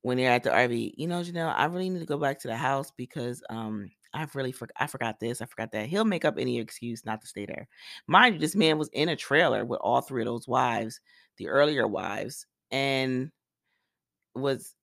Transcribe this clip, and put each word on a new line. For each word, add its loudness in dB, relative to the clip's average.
when 0
they're 4
at 4
the 2
R 6
V, -2
"You -4
know, -2
Janelle, -4
I 2
really -2
need -2
to -8
go -2
back 0
to -10
the -4
house -2
because, -8
um, -6
I've -8
really -2
for-, -10
I 0
forgot -4
this, -4
I -6
forgot -8
that." -4
He'll 2
make 2
up 2
any 0
excuse -8
not -4
to -20
stay -8
there. -10
Mind 8
you, -8
this 0
man 6
was -2
in 0
a 0
trailer 2
with -4
all 4
three -4
of 0
those -4
wives, 0
the -8
earlier 4
wives, -6
and 0
was -2